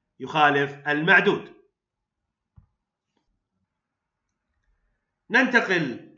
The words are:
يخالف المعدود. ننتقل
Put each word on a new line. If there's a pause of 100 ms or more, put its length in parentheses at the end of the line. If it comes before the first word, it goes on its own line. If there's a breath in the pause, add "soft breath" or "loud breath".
(200)
يخالف
المعدود. (3750)
ننتقل